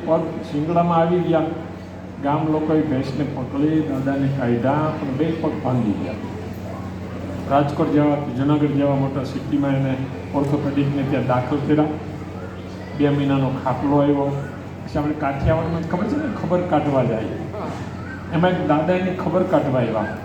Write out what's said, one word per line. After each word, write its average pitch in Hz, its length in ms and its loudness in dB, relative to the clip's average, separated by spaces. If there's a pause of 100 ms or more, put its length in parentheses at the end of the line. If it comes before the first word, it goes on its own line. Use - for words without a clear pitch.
પગ 160 140 2 (320)
શિંગડામાં 165 460 2
આવી 170 220 4
ગયા. 160 220 2 (800)
ગામ 156 240 0
લોકોએ 156 340 2
ભેંસને 135 420 0
પકડી, 143 580 0
દાદાને 135 480 0 (100)
કાઢ્યા, 120 340 2
પણ 151 340 0
બે 135 180 0
પગ 160 380 -2
ભાંગી 120 280 2
ગયા. 90 220 -2 (1400)
રાજકોટ 143 420 2
જેવા, 147 240 4
જુનાગઢ 143 520 2
જેવા 139 280 2
મોટા 135 280 0
સિટીમાં - 480 -2
એને 135 260 0 (360)
ઓર્થોપેડિકને 143 760 0
ત્યાં 123 180 0
દાખલ 127 300 2 (100)
કર્યા. 151 180 4 (1120)
બે 143 120 4
મહિનાનો 139 420 2 (120)
ખાટલો 139 340 2
આવ્યો. 143 460 2 (420)
પછી - 140 -4
આપણે 147 140 0
કાઠિયાવાડમાં 160 680 0
ખબર 185 240 -2
છે 285 100 0
ને, 294 80 0 (180)
ખબર 175 200 2
કાઢવા 147 420 2
જાય, 110 220 0 (1080)
એમાં 175 180 4
એક 151 160 0
દાદા 156 260 4
એની 185 220 0
ખબર 175 280 0
કાઢવા 139 360 2
આવ્યા. 110 260 0 (200)